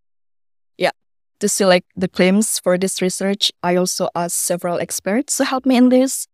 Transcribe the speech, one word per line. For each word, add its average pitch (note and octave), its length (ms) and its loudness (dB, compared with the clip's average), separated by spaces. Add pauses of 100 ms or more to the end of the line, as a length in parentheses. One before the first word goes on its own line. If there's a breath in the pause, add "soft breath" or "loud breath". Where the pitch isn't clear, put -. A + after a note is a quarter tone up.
(800)
Yeah. F3+ 140 0 (480)
To G#3 80 0
select F#3 480 2
the F3+ 120 -2
claims F#3+ 520 0
for F3+ 180 0
this F#3+ 240 -4
research, G3 480 -2 (140)
I F3 100 2
also F3+ 400 -2
asked F3 300 -4
several F3 340 -4
experts - 600 -4
to C#4 60 2
help C4 220 -4
me C4 100 4
in B3+ 120 6
this. B3+ 460 2